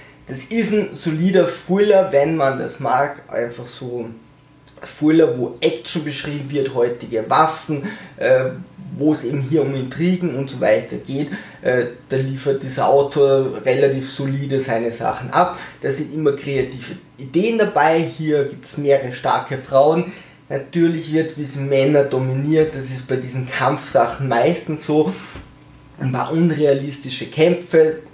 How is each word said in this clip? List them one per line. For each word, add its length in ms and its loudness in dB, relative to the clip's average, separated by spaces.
Das 160 -8
ist 300 0
ein 240 0
solider 500 2
Thriller, 640 2
wenn 240 4
man 220 2
das 240 -8
mag, 480 0
einfach 380 -6
so 400 -10
Thriller, 380 4
wo 240 -4
Action 420 -2
beschrieben 480 -8
wird, 220 -2
heutige 560 -2
Waffen, 560 0
äh, 280 2
wo 160 2
es 100 -4
eben 180 -2
hier 200 0
um 140 -2
Intrigen 600 -2
und 140 -6
so 120 -8
weiter 360 2
geht. 320 -6
Äh, 260 0
da 80 -4
liefert 480 -2
dieser 240 -2
Autor 800 4
relativ 440 2
solide 520 -4
seine 320 -2
Sachen 380 -6
ab. 280 0
Da 100 -2
sind 220 -6
immer 180 2
kreative 640 -4
Ideen 420 0
dabei. 400 4
Hier 460 0
gibt's 320 -10
mehrere 340 2
starke 460 -2
Frauen. 560 4
Natürlich 640 0
wird's 260 0
ein 60 -8
bisschen 260 -6
Männer 360 4
dominiert. 680 2
Das 120 -8
ist 220 -8
bei 100 0
diesen 320 -6
Kampfsachen 800 0
meistens 560 0
so. 280 2
Ein 140 -2
paar 180 -4
unrealistische 920 0
Kämpfe. 760 4